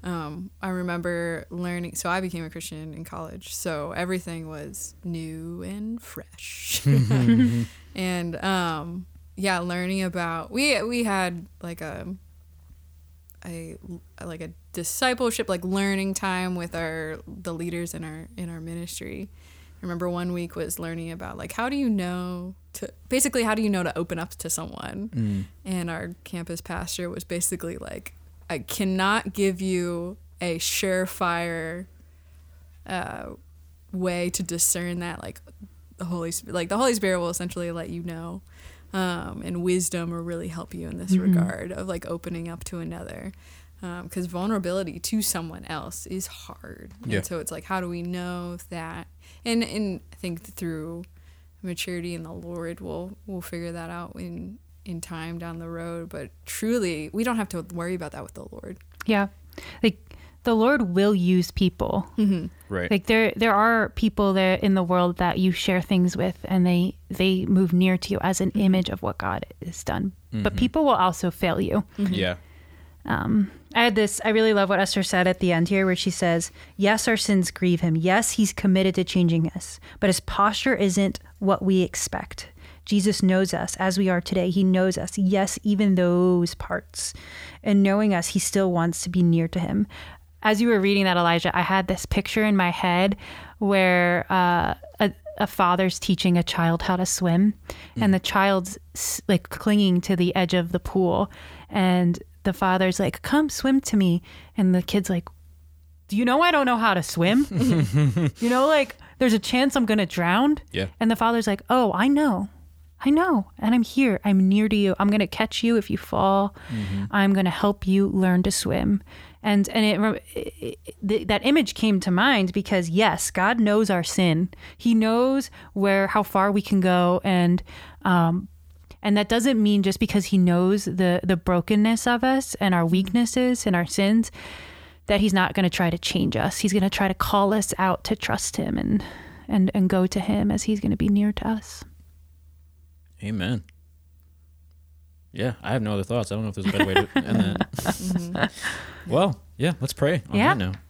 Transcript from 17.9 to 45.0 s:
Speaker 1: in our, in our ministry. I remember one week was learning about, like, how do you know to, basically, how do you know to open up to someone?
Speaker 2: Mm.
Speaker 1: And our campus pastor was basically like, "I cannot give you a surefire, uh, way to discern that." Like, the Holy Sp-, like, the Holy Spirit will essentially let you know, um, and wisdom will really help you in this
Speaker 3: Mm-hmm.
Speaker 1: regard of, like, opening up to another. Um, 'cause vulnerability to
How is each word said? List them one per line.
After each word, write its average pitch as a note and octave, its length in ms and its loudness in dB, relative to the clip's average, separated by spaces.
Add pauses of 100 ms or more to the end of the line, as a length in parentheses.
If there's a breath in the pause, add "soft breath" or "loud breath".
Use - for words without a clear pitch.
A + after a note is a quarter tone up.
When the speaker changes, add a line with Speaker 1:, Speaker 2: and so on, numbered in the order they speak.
Speaker 1:
in D#3+ 100 -10
our, D#3+ 240 -12 (100)
in F3+ 120 -8
our E3 120 -10
ministry. E3+ 680 -10
I - 500 -20
remember F3+ 280 -4
one F3 240 -4
week F3 220 -8
was E3+ 240 -8
learning E3 320 -8
about, - 260 -12
like, - 160 -12
how A#3 160 -4
do C#4+ 60 -4
you C#4 140 0
know F3+ 680 -4 (180)
to, - 180 -12 (180)
basically, B3+ 340 0
how G#3+ 120 0
do A3 80 -2
you G#3+ 60 2
know F#3+ 140 0
to E3 140 -2
open E3+ 220 -4
up E3+ 120 -10
to - 180 -12
someone? G3 680 -8
Speaker 2:
Mm. G2+ 300 -2 (200)
Speaker 1:
And F3+ 240 -4
our E3+ 340 -10
campus E3+ 380 -10
pastor F3 500 -8
was F3+ 120 -10
basically F3 540 -6
like, - 380 -14 (340)
"I E3+ 100 -4
cannot F#3+ 720 -2
give G3 280 -2
you F3 560 -4 (240)
a F3 160 -4
surefire, F3 1300 -4 (1000 soft breath)
uh, - 460 -8 (600)
way F3+ 400 -2
to F#3 120 -4
discern F3 560 -2
that." F3 220 -8
Like, - 200 -14 (560)
the F#3 80 -8
Holy E3+ 280 -6
Sp-, - 180 -10
like, F3 180 -4
the G3+ 80 0
Holy B3+ 160 4
Spirit F#3+ 260 0
will E3+ 100 -2
essentially F3 420 -6
let E3 180 -8
you E3+ 140 -8
know, E3+ 380 -10 (520 loud breath)
um, F3+ 500 -6
and F3 200 -6
wisdom F3+ 480 -2
will E3+ 100 -8
really E3+ 260 -8
help E3 260 -12
you E3+ 140 -10
in D#3 100 -10
this F3+ 140 -4
Speaker 3:
Mm-hmm. F#3 220 4
Speaker 1:
regard F3 380 0
of, F#3 160 -10
like, E3+ 200 -8
opening E3+ 400 -8
up E3+ 180 -12
to F3+ 140 -10
another. E3+ 520 -12 (480 soft breath)
Um, F3 300 -12
'cause F3+ 160 -8
vulnerability F3+ 760 -4
to G#3+ 220 -4